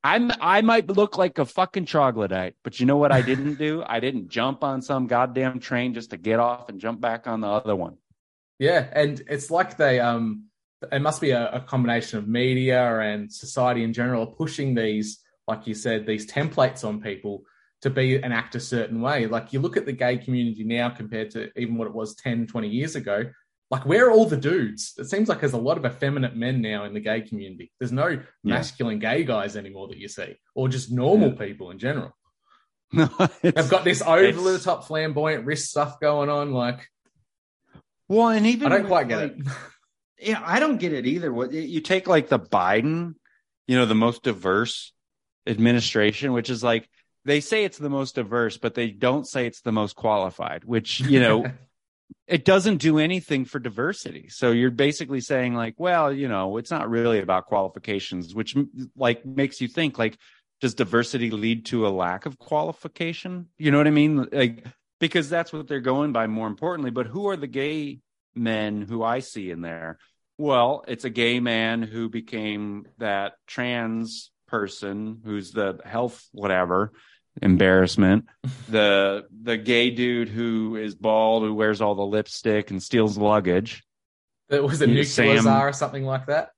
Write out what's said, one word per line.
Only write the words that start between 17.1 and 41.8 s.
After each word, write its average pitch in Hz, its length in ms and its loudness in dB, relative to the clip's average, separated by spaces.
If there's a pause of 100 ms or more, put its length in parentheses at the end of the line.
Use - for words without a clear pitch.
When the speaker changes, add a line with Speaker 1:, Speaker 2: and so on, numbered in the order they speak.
Speaker 2:
to 139 100 0
be 131 240 2
and 131 180 -2
act 113 220 -6
a 120 40 -4
certain 113 420 -4
way. 127 260 0
Like, 113 260 -4
you 135 60 -2
look 170 180 -2
at 160 80 -2
the 139 60 -6
gay 123 260 0
community 120 460 -2
now 120 260 -2
compared 110 420 -8
to 107 280 -8
even 117 160 -4
what 113 120 -4
it 104 60 -12
was 110 220 -10
ten, 117 320 -4
twenty 110 220 -6
years 135 260 -4
ago. 107 300 -2 (440)
Like, 131 160 -4
where 214 220 6
are 233 40 6
all 220 140 8
the 156 120 0
dudes? 131 600 -2
It 135 120 -10
seems 208 180 0
like 180 140 0
there's 143 120 0
a 120 40 -2
lot 135 200 0
of 156 80 -6
effeminate 139 520 -2
men 123 240 -2
now 107 240 -4
in 101 80 -10
the 104 80 -6
gay 110 180 -2
community. 98 500 -12 (100)
There's 120 120 -6
no 143 160 0
Speaker 1:
Yeah. 151 120 -2 (240)
Speaker 2:
masculine 117 540 -2
gay 120 280 0
guys 104 320 -4
anymore 98 320 -14
that - 80 -16
you 98 100 -16
see, - 300 -12 (180)
or 131 140 0
just 131 200 -6
normal 143 420 4
Speaker 1:
Yeah. - 40 -6 (120)
Speaker 2:
people 95 240 -12
in 95 60 -16
general. 120 380 -6 (420)
Speaker 1:
<laughs> - 360 -20
No, 151 160 4 (100)
it's, - 360 2
Speaker 2:
They've 143 140 2
got 185 140 4
this 170 180 0
over 165 400 6
the 185 140 2
Speaker 1:
it's 175 80 -6
Speaker 2:
top 180 240 -2
flamboyant 156 580 -2
wrist 147 240 -4
stuff 147 300 -4
going 147 300 2
on. 147 240 -2
Like, 123 340 -4 (1200)
Speaker 1:
Well, 226 220 6
and 220 180 4
even 240 240 2
Speaker 2:
I 185 40 6
don't 202 80 4
Speaker 1:
with, 196 60 -6
Speaker 2:
quite 160 200 4
get 113 100 0
Speaker 1:
like, - 180 -4
Speaker 2:
it. 135 100 -6 (720)
<laughs> - 100 -8
Speaker 1:
yeah, 214 140 -2
I 170 160 0
don't 294 180 2
get 175 160 -2
it 123 120 -4
either. 156 260 -2
What, 120 200 -4
you 156 300 -6